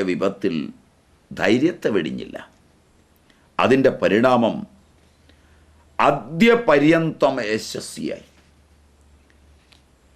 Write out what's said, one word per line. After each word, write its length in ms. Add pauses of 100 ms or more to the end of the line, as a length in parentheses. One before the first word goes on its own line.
വിപത്തിൽ 460 (760)
ധൈര്യത്തെ 640
വെടിഞ്ഞില്ല. 420 (1200)
അതിൻ്റെ 320 (100)
പരിണാമം 540 (1400)
അദ്യപര്യന്തം 1400 (160)
യശസ്വിയായി. 760 (1900)